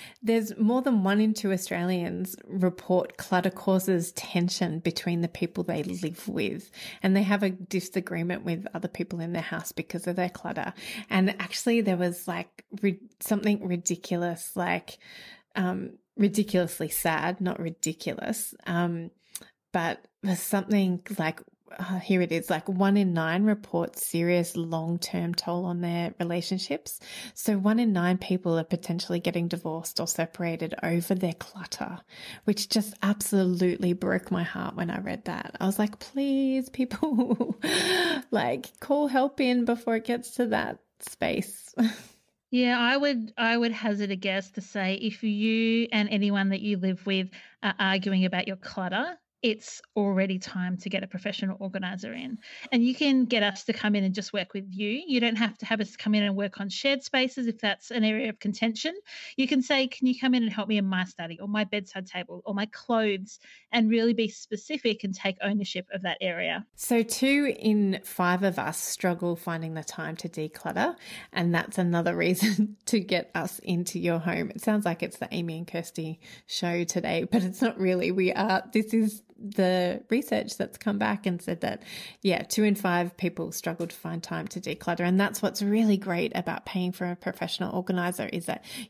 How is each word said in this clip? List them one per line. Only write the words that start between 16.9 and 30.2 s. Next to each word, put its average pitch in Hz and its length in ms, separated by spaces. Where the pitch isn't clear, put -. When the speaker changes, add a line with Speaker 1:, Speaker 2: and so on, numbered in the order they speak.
Speaker 1:
not 180 180
ridiculous, - 960
um, 170 440
but 165 340
there's 185 160
something 190 600
like, 160 220
uh, 185 220
here 180 220
it 175 100
is, 165 180
like, 160 200
one 196 260
in 190 180
nine 165 300
reports 208 640
serious 170 480
long-term 170 800
toll 175 300
on 175 160
their 170 380
relationships. 175 840
So 214 240
one 208 220
in 233 120
nine 180 260
people 180 400
are 165 60
potentially 175 560
getting 170 300
divorced 165 500
or 165 80
separated 165 640